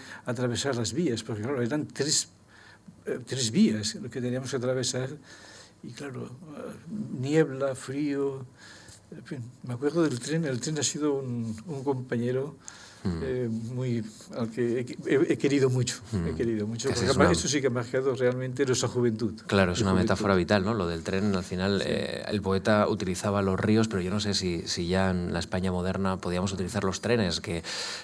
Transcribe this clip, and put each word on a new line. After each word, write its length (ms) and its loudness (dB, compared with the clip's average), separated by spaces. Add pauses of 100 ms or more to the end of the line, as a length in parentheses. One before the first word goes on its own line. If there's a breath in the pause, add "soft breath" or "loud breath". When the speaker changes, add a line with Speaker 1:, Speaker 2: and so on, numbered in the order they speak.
(280 loud breath)
Speaker 1:
atravesar 480 0
las 180 -2
vías, 300 0
porque 180 -6
claro, 220 -2
eran 240 -2
tres, 420 0 (760 loud breath)
eh, 180 -4
tres 240 -2
vías 460 2
lo 160 -10
que 100 -6
teníamos 300 -4
que 60 -2
atravesar. 520 -2 (720 loud breath)
Y 120 -14
claro, 320 -10
eh, 920 -12
niebla, 560 2
frío, 680 -2 (680 loud breath)
en 140 -16
fin, 140 -8 (240)
me 100 -6
acuerdo 300 0
del 160 0
tren. 260 -2
El 140 -2
tren 200 -4
ha 40 0
sido 320 0
un, 400 -4 (120)
un 160 -6
compañero, 720 -2 (500 loud breath)
Speaker 2:
Mm. 160 -2
Speaker 1:
eh, 300 -2
muy, 500 -2 (360)
al 120 -2
que 300 0
he, 340 -2
he, 200 4
he 40 2
querido 320 4
mucho, 280 0 (160)
he 180 0
Speaker 2:
Mm. 60 -2
Speaker 1:
querido 280 0
mucho, 220 -4
Speaker 2:
Casi 140 0
Speaker 1:
porque 100 4
Speaker 2:
es 60 4
una 160 8
Speaker 1:
eso 160 0
sí 100 2
que 80 2
ha 20 4
marcado 460 0
realmente 500 0
nuestra 220 2
juventud. 460 2 (120)
Speaker 2:
Claro, 280 6
es 60 0
Speaker 1:
Mi 40 4
Speaker 2:
una 80 4
Speaker 1:
juventud. 220 6
Speaker 2:
metáfora 220 4
vital, 280 4
¿no? 100 2
Lo 140 2
del 160 -4
tren, 320 0
al 80 0
final, 380 0
Speaker 1:
Sí. 80 0
Speaker 2:
eh, 400 -2
el 120 0
poeta 460 4
utilizaba 540 0
los 180 2
ríos, 300 4
pero 120 0
yo 80 -2
no 120 0
sé 120 0
si, 340 0
si 200 -2
ya 220 4
en 240 0
la 60 0
España 340 -2
moderna 420 0
podíamos 380 -2
utilizar 320 -2
los 160 -2
trenes 400 2
que, 200 -4 (420 loud breath)